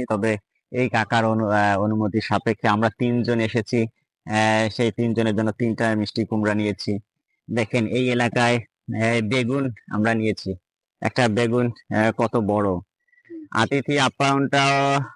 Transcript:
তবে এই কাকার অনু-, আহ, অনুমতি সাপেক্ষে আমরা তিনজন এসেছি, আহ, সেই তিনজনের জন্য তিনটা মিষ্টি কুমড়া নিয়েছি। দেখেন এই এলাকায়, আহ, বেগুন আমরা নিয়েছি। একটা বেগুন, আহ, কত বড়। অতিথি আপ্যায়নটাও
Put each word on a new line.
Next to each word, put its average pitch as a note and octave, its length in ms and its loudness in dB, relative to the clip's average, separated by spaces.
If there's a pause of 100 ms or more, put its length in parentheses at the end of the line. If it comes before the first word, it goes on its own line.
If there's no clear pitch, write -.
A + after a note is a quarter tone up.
তবে A2 220 0 (420)
এই B2+ 160 0
কাকার A2+ 360 0
অনু-, A2 260 0
আহ, G#2 300 2
অনুমতি G#2+ 400 0
সাপেক্ষে G#2+ 480 -2
আমরা G#2+ 220 2
তিনজন A#2+ 500 0
এসেছি, A2+ 400 0 (460)
আহ, A2 440 2
সেই A#2 220 0
তিনজনের A2+ 440 0
জন্য A2 160 0
তিনটা A#2 340 -2 (100)
মিষ্টি G#2+ 280 -2
কুমড়া G#2+ 300 0
নিয়েছি। G#2 380 -2 (560)
দেখেন A#2 380 0
এই A#2+ 220 0
এলাকায়, A#2+ 480 2 (360)
আহ, A2+ 260 0 (100)
বেগুন C3 360 -2 (260)
আমরা G#2+ 240 0
নিয়েছি। G#2+ 360 -2 (520)
একটা A2 260 -2
বেগুন, A#2+ 380 0 (240)
আহ, G#2+ 260 2
কত A#2 180 0 (120)
বড়। G#2 240 2 (840)
অতিথি C#3 420 0
আপ্যায়নটাও C#3 760 2 (420)